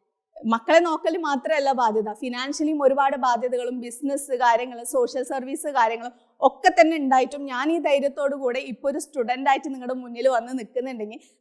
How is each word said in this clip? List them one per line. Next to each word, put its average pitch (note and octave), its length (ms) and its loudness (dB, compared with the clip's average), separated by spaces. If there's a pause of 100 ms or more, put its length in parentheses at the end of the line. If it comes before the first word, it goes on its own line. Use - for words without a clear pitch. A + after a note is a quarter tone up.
(460)
മക്കളെ A3+ 320 4
നോക്കൽ D#4+ 380 2
മാത്രമല്ല C#4+ 560 0
ബാധ്യത, A3 400 0
ഫിനാൻഷ്യലിയും C#4 680 -4
ഒരുപാട് C#4 340 4
ബാധ്യതകളും B3 640 -2
ബിസിനസ് C#4 520 -6
കാര്യങ്ങൾ, A#3+ 520 0
സോഷ്യൽ B3 380 0
സർവീസ് C4 440 -6
കാര്യങ്ങളും A#3+ 460 0 (280)
ഒക്കെ F4+ 400 4
തന്നെ D#4+ 160 6
ഉണ്ടായിട്ടും C4 480 2
ഞാൻ C4+ 280 -2
ഈ E4+ 60 0
ധൈര്യത്തോടു C#4 580 0
കൂടെ B3+ 220 -4
ഇപ്പൊ C#4 320 -6
ഒരു C#4+ 80 -2
സ്റ്റുഡന്റ് C4 520 -2
ആയിട്ട് C4+ 240 0
നിങ്ങളുടെ B3+ 200 -8
മുന്നിൽ B3 340 -2
വന്ന് B3 300 0
നിൽക്കുന്നുണ്ടെങ്കിൽ A#3+ 640 -8 (200)